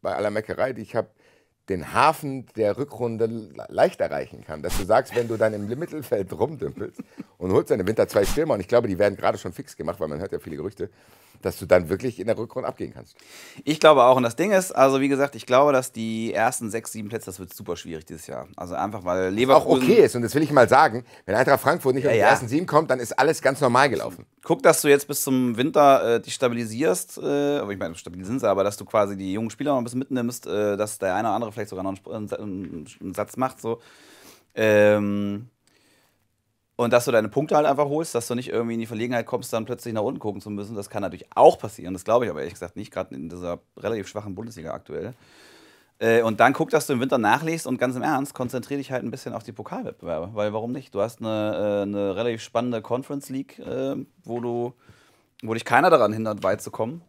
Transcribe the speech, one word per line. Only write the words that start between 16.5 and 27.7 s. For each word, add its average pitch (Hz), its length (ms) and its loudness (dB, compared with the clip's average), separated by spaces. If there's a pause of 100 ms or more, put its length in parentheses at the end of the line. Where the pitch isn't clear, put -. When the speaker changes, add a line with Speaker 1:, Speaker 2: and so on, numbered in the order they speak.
Speaker 2:
sechs, 110 220 -8
sieben 104 200 -10
Plätze, 113 160 -8
das 90 120 -14
wird 90 160 -14
super 87 220 -8
schwierig 80 300 -14
dieses 80 200 -16
Jahr. 67 300 -12
Also 87 180 -10
einfach, 101 300 -6
weil 92 220 0
Speaker 1:
Was 92 40 0
auch 98 60 -4
Speaker 2:
Leverkusen 131 480 6
Speaker 1:
okay 208 200 8
ist, 123 120 2
und 120 60 -2
das 113 120 -2
will 156 80 4
ich 143 80 -2
mal 131 180 8
sagen, 123 360 4 (220)
wenn 95 100 0
Eintracht 139 240 4
Frankfurt 139 340 2
nicht 135 80 -2
Speaker 2:
Ja, 139 60 0
Speaker 1:
unter 120 80 2
die 107 60 2
Speaker 2:
ja. 98 60 6
Speaker 1:
ersten 117 200 2
sieben 156 180 -2
kommt, 156 240 2
dann 131 80 0
ist 120 180 -6
alles 147 240 2
ganz 135 200 0
normal 131 280 4
gelaufen. 64 380 -6 (160)
Speaker 2:
Guck, - 220 -2
dass 170 180 6
du 151 60 2
jetzt 143 180 6
bis - 160 -6
zum 127 340 0
Winter, 131 600 4
äh, 107 40 0
dich 120 140 -10
stabilisierst, 120 840 -4
äh, 143 400 -2
aber 104 120 -6